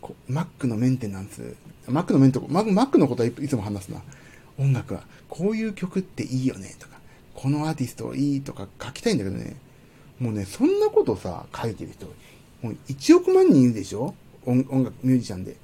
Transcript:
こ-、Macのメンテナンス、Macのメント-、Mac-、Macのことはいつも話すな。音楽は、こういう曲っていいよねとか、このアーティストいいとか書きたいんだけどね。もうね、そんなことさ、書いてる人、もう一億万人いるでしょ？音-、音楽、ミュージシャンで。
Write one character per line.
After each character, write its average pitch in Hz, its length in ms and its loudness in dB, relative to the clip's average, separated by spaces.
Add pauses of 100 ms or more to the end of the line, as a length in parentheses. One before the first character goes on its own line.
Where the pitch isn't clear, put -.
こ-、 - 140 -16 (140)
Mac 147 380 -4
の 117 100 0
メ 127 120 2
ン 131 80 2
テ 117 100 -6
ナ 95 140 -8
ン 101 60 -12
ス、 - 280 -14 (320)
Mac 160 260 0
の 147 60 6
メ 135 80 10
ン 131 40 8
ト-、 127 100 -2
Mac-、 202 320 0
Mac 262 240 4
の 156 100 6
こ 120 80 0
と 117 80 0
は 117 60 2
い 123 40 -8
つ 143 220 -4
も 110 60 -2
話 101 240 -6
す - 40 -18
な。 104 120 -10 (560)
音 135 160 2
楽 - 200 -2
は、 - 100 -10 (260)
こ 180 200 -4
う 220 80 -2
い 220 60 -2
う 220 100 -4
曲 185 260 -4
っ - 20 -4
て - 220 -8
い 127 200 -4
い 131 40 2
よ 120 100 -2
ね 95 220 -14
と - 80 -20
か、 - 100 -20 (380)
こ - 140 -4
の 147 180 0
ア 160 60 -2
ー - 20 -4
テ 135 80 -4
ィ 123 40 -4
ス - 80 -12
ト 120 200 -8
い 139 220 0
い 139 40 -4
と 135 120 -12
か 101 140 -12 (160)
書 - 80 -10
き - 100 -16
た 233 100 2
い 196 40 2
ん - 20 0
だ 104 60 -2
け 95 60 -4
ど 95 80 -6
ね。 - 200 -10 (640)
も 120 120 -2
う - 20 -4
ね、 101 120 -4
そ - 200 -4
ん 392 140 2
な 427 80 2
こ 427 160 2
と 107 120 0
さ、 90 300 -10 (100)
書 - 120 -6
い 107 80 -6
て 101 100 -12
る - 80 -14
人、 - 140 -16 (540)
も 110 100 -6
う - 60 -10 (100)
一 - 260 4
億 359 180 6
万 381 160 6
人 160 140 8
い 127 60 8
る 120 60 2
で 104 100 -6
し 98 120 -10
ょ？ 139 200 -6 (300)
音-、 127 240 2
音 131 140 0
楽、 107 200 -6
ミ 131 100 4
ュ 127 40 4
ー - 20 4
ジ 117 60 -4
シ 107 80 -10
ャ - 20 -8
ン 92 80 -8
で。 101 200 -16